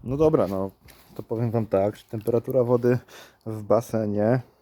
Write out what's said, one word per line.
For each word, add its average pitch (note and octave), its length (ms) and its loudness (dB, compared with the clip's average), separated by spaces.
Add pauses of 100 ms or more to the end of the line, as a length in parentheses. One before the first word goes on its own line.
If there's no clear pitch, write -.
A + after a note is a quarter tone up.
No C3 100 -4
dobra, D#3 300 4
no, F#2+ 240 -4 (440)
to - 80 -12
powiem A#2 280 -4
wam A2 160 -2
tak, G2+ 300 0
że - 80 -20
temperatura A#2 600 -2
wody A#2+ 340 2 (480)
w A2 160 -8
basenie G#2+ 800 0 (220)